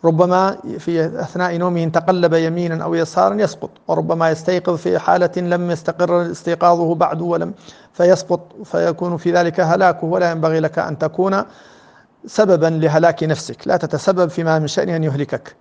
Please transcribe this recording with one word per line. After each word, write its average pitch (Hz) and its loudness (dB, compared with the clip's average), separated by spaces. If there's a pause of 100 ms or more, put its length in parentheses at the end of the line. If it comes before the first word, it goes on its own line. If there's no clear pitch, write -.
ربما 180 2 (220)
في 165 -2
أثناء 175 -4
نومه 175 0
إن 160 -2
تقلب 170 2
يمينا 165 -2
أو 170 -4
يسارا 180 2
يسقط، 208 -2 (180)
وربما 165 0
يستيقظ 175 -2
في 175 0
حالة 180 2
لم 175 -2
يستقر 175 -2
استيقاظه 170 0
بعد 160 0
ولم، 170 -4 (380)
فيسقط، 180 2 (240)
فيكون 170 -2
في 170 -2
ذلك 170 0
هلاكه. 175 2
ولا 175 0
ينبغي 160 0
لك 156 -2
أن 160 -4
تكون 190 0 (840)
سبباً 185 2
لهلاك 160 2
نفسك، 156 -6
لا 185 2
تتسبب 175 0
فيما 165 0
من 151 0
شأنه 175 -2
أن 160 0
يهلكك 139 -4